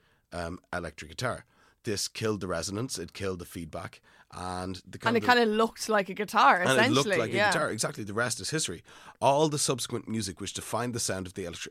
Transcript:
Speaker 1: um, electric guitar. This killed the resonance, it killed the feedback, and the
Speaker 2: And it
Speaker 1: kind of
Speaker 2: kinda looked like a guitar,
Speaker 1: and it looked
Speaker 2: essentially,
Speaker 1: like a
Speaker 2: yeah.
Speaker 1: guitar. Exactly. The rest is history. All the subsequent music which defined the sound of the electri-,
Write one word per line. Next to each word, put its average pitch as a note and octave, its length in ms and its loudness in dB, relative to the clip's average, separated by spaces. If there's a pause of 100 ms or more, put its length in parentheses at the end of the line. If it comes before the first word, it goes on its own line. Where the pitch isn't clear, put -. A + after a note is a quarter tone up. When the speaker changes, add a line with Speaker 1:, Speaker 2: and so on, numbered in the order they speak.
(340)
Speaker 1:
um, E2+ 260 -6 (140)
electric E2 380 -8
guitar. G#2 340 -6 (380)
This G2+ 260 -2
killed G#2+ 320 -2
the F#2+ 60 -6
resonance, F#2+ 520 -4
it E2+ 140 -10
killed F#2+ 260 -4
the F2 60 -10
feedback, F2 560 -12 (300)
and F2+ 440 -6 (120)
the - 200 -14
Speaker 2:
And A#3 100 4
it G#3 60 4
Speaker 1:
kind B3 160 6
of A#3 60 6
Speaker 2:
kinda - 0 -
looked A3 440 0
like G3+ 200 2
a F#3+ 40 -8
guitar, G#3 480 4
Speaker 1:
and F3 100 2
it - 20 6 (180)
looked C3+ 160 4
Speaker 2:
essentially, G2+ 100 2
Speaker 1:
like A2+ 140 0
a - 40 -2
Speaker 2:
yeah. G3+ 160 4
Speaker 1:
guitar. D3+ 200 2
Exactly. A2+ 320 -4
The G2+ 100 -8
rest A#2 280 0
is - 80 -6
history. D3 340 -4 (380)
All C#3 280 6
the D3 80 -2
subsequent B2 500 -2
music G2+ 340 -4
which F#2+ 120 -8
defined A#2 400 -4
the A#2 60 -4
sound F#2+ 260 -2
of F2+ 100 -14
the F#2+ 100 -6
electri-, E2+ 240 -10